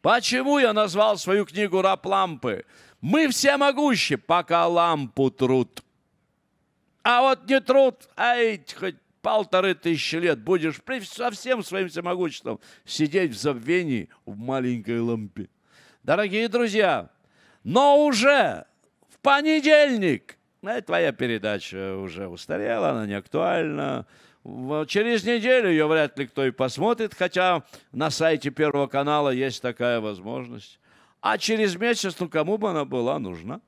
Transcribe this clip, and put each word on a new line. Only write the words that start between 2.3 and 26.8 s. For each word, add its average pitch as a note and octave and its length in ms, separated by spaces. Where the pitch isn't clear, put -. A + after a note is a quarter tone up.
Мы C#4+ 280
всемогущи, C#4 880
пока E3+ 500
лампу D#3 640
трут. C3 520
А A#3+ 200
вот C4 260
не C4+ 120
трут, B3+ 560
ай, A3+ 480
хоть F3+ 180
полторы F#3+ 540
тысячи E3 420
лет E3 240
будешь D#3+ 420
при, B3+ 180
со A#3 300
всем A#3 320
своим F#3 260
всемогуществом E3+ 720
сидеть D#3 460
в G#2 60
забвении C3+ 680
в G2+ 140
маленькой A#2+ 600
лампе. A2 500
Дорогие G#3 460
друзья, G3 640
но C#4+ 420
уже A#3 600
в - 100
понедельник, C#4+ 1160
э, A3+ 180
твоя E3+ 320
передача G2+ 840
уже F#2+ 280
устарела, D#3 640
она A2+ 160
не G2+ 80
актуальна. D3 920
В-, D3 420
через G#3+ 380
неделю A#3 440
её D#3 200
вряд D#3 300
ли C3 80
кто C3+ 200
и B2+ 40
посмотрит, G3+ 640